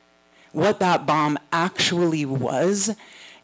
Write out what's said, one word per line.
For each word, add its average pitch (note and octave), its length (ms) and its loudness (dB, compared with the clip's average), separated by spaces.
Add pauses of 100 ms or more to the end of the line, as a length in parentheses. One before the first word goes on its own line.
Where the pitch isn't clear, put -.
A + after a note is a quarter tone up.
(520)
what F#3+ 280 0
that F3 260 2
bomb D3+ 320 0 (140)
actually E3+ 760 0
was, D#3+ 680 -2 (500)